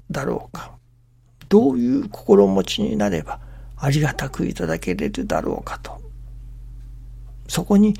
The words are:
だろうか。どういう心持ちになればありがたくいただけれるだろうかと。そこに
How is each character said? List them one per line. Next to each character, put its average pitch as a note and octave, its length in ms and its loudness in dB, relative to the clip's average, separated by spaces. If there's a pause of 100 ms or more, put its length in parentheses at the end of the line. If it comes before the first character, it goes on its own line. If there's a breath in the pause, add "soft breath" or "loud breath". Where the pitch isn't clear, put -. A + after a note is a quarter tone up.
(100)
だ C#3+ 140 -4
ろ A#2 240 -4
う - 40 -20
か。 - 200 -14 (800)
ど B3 220 8
う - 60 0
い A#2+ 180 2
う G#3+ 120 -2
心 - 380 6
持 F#2+ 180 2
ち - 180 -4
に - 140 0
な - 140 0
れ D#2 120 -2
ば - 160 -10 (380 loud breath)
あ C#3 140 0
り D3 100 4
が C#3+ 140 2
た C3+ 160 -6
く - 160 -4
い - 80 -2
た F3 120 -4
だ D#3+ 120 -2
け F#3 160 -2
れ - 160 -2
る - 160 -4
だ - 160 0
ろ - 180 -4
う - 20 -10
か - 200 -10
と。 - 180 -14 (1500)
そ - 160 -2
こ G3+ 120 4
に G#3 240 8